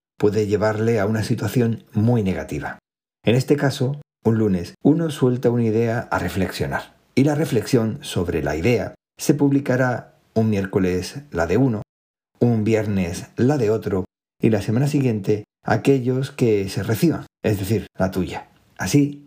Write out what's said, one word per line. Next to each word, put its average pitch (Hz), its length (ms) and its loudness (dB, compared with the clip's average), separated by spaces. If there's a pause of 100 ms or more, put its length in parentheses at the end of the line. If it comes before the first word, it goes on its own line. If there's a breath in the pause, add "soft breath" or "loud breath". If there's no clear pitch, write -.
(180)
puede 107 300 0
llevarle 107 500 0
a 98 80 0
una 110 160 0
situación 117 680 -2
muy 113 320 2
negativa. 78 560 -6 (440)
En 110 120 4
este 131 180 2
caso, 143 460 -2 (240)
un 113 140 2
lunes, 95 440 0
uno 160 280 2
suelta 127 380 0
una 120 140 2
idea 113 480 0
a - 80 -2
reflexionar, 87 800 -4 (180)
y 131 80 6
la 147 140 4
reflexión 120 680 0
sobre 82 400 -2
la 73 140 -2
idea 98 380 0 (220)
se - 180 2
publicará 131 840 0 (200)
un 110 120 2
miércoles 95 680 -2 (140)
la 82 160 -2
de 90 100 0
uno, 120 260 0 (580)
un 117 240 2
viernes 101 600 -2 (100)
la 135 220 2
de 104 120 0
otro, 101 340 -2 (360)
y 113 100 2
la 101 120 2
semana 120 240 0
siguiente 110 580 0 (200)
aquellos 127 640 0
que 104 380 2
se 95 140 -6
reciban, 113 440 0 (160)
es 104 160 0
decir, 95 280 -2 (120)
la 92 120 0
tuya. - 380 -6 (300)
Así 143 480 0